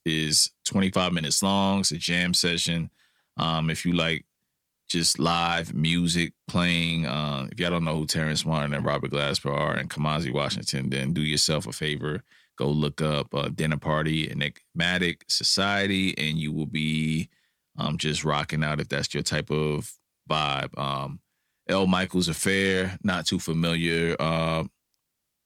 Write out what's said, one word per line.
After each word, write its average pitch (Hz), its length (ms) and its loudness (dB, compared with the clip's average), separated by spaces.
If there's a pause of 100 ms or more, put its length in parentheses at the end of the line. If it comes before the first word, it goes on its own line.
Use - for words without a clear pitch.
is 78 480 2 (120)
twenty-five 92 480 2
minutes 78 300 0
long. 98 380 2
It's 92 100 0
a 76 60 -6
jam 87 380 0
session. 85 560 0 (460)
Um, 80 320 0
if 82 160 -2
you 87 100 2
like 82 320 0 (640)
just 85 300 0
live 85 560 2
music 85 600 2 (120)
playing, 85 600 2
uh, 71 440 -4
if - 80 -12
y'all 87 120 0
don't 85 140 2
know 80 140 0
who 78 80 0
Terrence 78 400 0
Martin 73 280 0
and 73 100 -2
Robert 71 260 -2
Glasper 71 420 -2
are 76 220 0
and 67 160 -4
Kamasi 76 420 0
Washington, 67 580 -2
then 69 220 0
do 76 100 0
yourself 76 440 2
a 57 60 -8
favor. 76 500 -4 (340)
Go 65 120 0
look 76 340 0
up, 76 320 0
uh, 71 140 -2
Dinner 78 300 0
Party, 78 520 0
Enigmatic 85 960 -2
Society, 98 920 2
and 78 220 0
you 76 140 -2
will 78 140 -2
be, 78 600 0 (480)
um, 76 220 -2
just 76 240 -2
rocking 76 400 0
out 76 160 0
if 73 100 -4
that's 71 240 -4
your 73 120 -4
type 76 260 -4
of 76 420 -2 (380)
vibe. 71 480 -2
Um, 69 400 -4 (500)
L 95 200 2
Michaels 92 400 2
Affair, 95 720 0
not 90 240 -2
too 92 140 0
familiar, 82 800 0
uh, 80 420 0 (840)